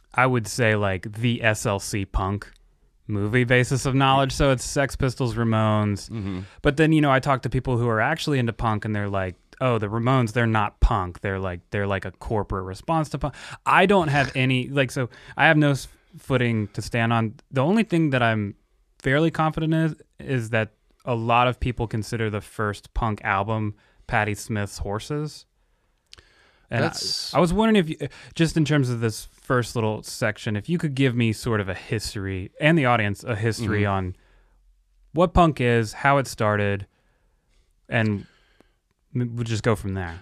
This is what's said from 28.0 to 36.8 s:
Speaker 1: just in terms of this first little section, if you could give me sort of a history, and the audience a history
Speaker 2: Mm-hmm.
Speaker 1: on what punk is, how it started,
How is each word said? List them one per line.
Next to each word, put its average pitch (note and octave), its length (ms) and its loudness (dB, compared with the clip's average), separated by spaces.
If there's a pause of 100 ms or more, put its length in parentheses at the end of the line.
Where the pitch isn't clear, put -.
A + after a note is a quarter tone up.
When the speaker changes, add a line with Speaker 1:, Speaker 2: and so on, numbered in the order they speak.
Speaker 1:
just D#3+ 200 2
in D#3+ 80 4
terms C#3 280 2
of A#2+ 80 -4
this A2+ 320 -4
first - 440 -2
little A2 280 -2
section, A2 520 -4
if G2+ 140 -6
you E3+ 80 0
could D#3 160 -4
give C3 220 2
me A#2 180 2
sort A2 280 -2
of F#2 60 -6
a F#2+ 60 -4
history, F#2+ 800 -6 (100)
and D#3 160 4
the C#3 80 2
audience A2 380 0
a A#2+ 120 -4
history G#2+ 460 -2
Speaker 2:
Mm-hmm. G2+ 100 0
Speaker 1:
on F#2 240 -4 (960)
what F3 200 2
punk E3 260 4
is, A#2 340 2
how C#3 260 2
it B2 80 -2
started, G2+ 580 0 (1040)